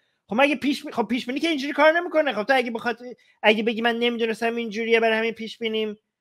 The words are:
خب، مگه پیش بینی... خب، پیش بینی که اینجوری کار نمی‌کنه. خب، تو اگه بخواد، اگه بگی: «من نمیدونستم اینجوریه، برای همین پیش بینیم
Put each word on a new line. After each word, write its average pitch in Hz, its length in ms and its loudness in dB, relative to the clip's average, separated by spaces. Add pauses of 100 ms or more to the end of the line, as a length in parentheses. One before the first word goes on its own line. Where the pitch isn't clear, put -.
(280)
خب، 202 80 -6
مگه 285 200 4
پیش 269 260 -4
بینی... 294 120 -12
خب، 233 140 -2
پیش 247 180 -4
بینی 262 140 -6
که 320 80 0
اینجوری 285 260 -2
کار 311 180 6
نمی‌کنه. 311 420 0
خب، 208 100 -4
تو 269 120 2
اگه 247 160 0
بخواد، 226 280 -6 (440)
اگه 214 200 4
بگی: 220 180 -2
«من 233 140 2
نمیدونستم 233 600 -2
اینجوریه، 226 440 0
برای 220 180 4
همین 226 140 -2
پیش 226 260 -12
بینیم 220 400 -4 (240)